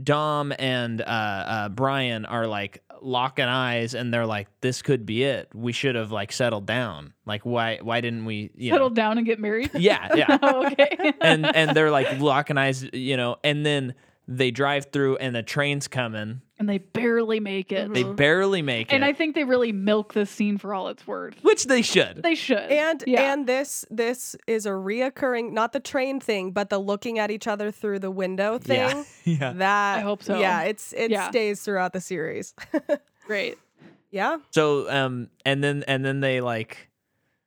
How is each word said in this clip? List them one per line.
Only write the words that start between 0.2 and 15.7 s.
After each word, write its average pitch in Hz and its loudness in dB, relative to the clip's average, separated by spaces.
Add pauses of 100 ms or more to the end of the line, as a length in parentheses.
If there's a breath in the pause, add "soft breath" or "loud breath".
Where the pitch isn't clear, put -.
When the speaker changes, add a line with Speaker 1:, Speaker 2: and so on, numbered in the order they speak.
Speaker 1:
and, 123 -2
uh, - -2
uh, 104 -2
Brian 123 -2
are, 117 -2
like, 101 -6 (200)
locking 131 0
eyes, 123 0
and 120 -2
they're 117 2
like, 104 -2 (140)
"This 127 -2
could 127 2
be 110 0
it. 127 -2
We 120 -4
should 127 0
have, 110 -4
like, 101 -4
settled 113 0
down. 104 -4 (120)
Like, 104 -8
why, 117 0
why 117 0
didn't 117 -4
we, 107 -6
you 120 -4
Speaker 2:
Settle 262 4
Speaker 1:
know?" 233 -6
Speaker 2:
down 220 2
and 226 0
get 226 0
married? 220 -2
Speaker 1:
Yeah, 202 0
yeah. 214 4
Speaker 2:
<laughs> - 0
Oh, 277 2
okay. 285 2
Speaker 1:
And, 160 4 (120)
and 156 4
they're, 156 4
like, 135 2
locking 143 2
eyes, 135 0
you 131 -2
know, 123 -2
and 147 0
then 139 0 (340 soft breath)
they 127 2
drive 139 0
through, 135 2
and 127 -4
the 117 -4
train's 143 -2